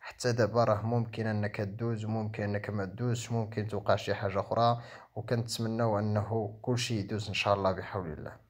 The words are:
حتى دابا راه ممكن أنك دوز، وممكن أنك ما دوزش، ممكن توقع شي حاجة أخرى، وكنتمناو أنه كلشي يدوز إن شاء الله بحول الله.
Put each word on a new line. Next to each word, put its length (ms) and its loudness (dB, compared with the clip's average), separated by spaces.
حتى 320 -2
دابا 320 4
راه 220 4
ممكن 400 0
أنك 340 0
دوز، 440 -2
وممكن 380 -2
أنك 280 -2
ما 140 -2
دوزش، 480 -2
ممكن 340 0
توقع 300 2
شي 180 0
حاجة 260 -2
أخرى، 420 4
وكنتمناو 840 0
أنه 640 0
كلشي 360 0
يدوز 300 -4
إن 60 -6
شاء 200 4
الله 180 2
بحول 400 -4
الله. 200 -10